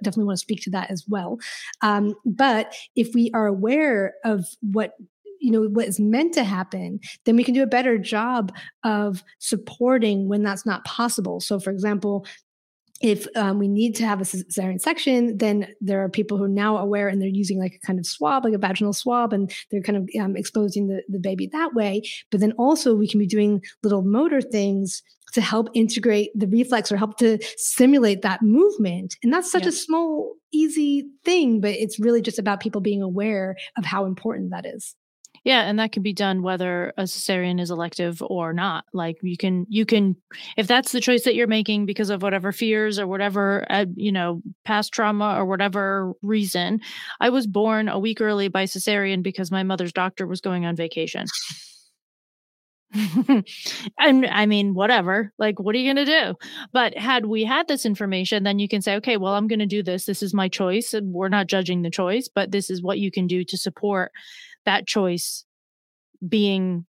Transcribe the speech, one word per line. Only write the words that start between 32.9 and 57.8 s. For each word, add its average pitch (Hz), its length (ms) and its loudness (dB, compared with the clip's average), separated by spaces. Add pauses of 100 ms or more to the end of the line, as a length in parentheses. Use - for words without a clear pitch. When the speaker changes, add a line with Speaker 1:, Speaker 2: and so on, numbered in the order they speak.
Speaker 1:
aware 190 540 -2 (220)
of 185 80 -2
how 190 200 -2
important 190 460 -4
that 180 140 -8
is. - 300 -14 (480)
Speaker 2:
Yeah, 254 200 4
and 208 160 -2
that 220 120 -2
can 202 120 -4
be 202 100 -2
done 190 300 -2
whether 180 540 -4
a 196 60 -4
cesarean 180 560 -2
is 175 120 -4
elective 170 500 -6
or 165 320 -4
not. 175 400 -4
Like, 165 300 -4
you 175 140 -4
can, 185 320 -2
you 214 180 0
can, 202 280 2 (400)
if 214 120 -2
that's 247 240 2
the 247 100 -2
choice 247 220 2
that 240 100 4
you're 233 140 2
making 208 400 0
because 208 240 -2
of 190 100 -4
whatever 196 300 0
fears 214 480 0
or 196 80 -2
whatever, 196 600 0
uh, 196 280 2
you 202 160 -2
know, 175 300 0 (240)
past 214 260 0
trauma 208 440 0
or 196 100 0
whatever 196 760 0
reason. 202 600 0 (380)
I 247 100 4
was 247 180 2
born 214 420 2
a - 80 -2
week 214 240 -2
early 202 280 0
by 190 160 0
cesarean 196 580 0
because 185 260 -4
my 190 140 0
mother's 180 300 -2
doctor 185 340 -4
was 180 140 -6
going 180 240 -2
on 170 100 -2
vacation. 165 500 -4 (1700)
<laughs> 214 500 2 (540)
And, 262 280 6
I - 200 2
mean, 202 280 2
whatever, 202 640 2
like, 214 220 0
what 208 160 0
are - 20 2
you 254 120 2
gonna 277 160 2
do? 262 300 2 (380)
But 247 240 2
had 233 280 0
we 220 200 0
had 294 220 0
this 277 180 -2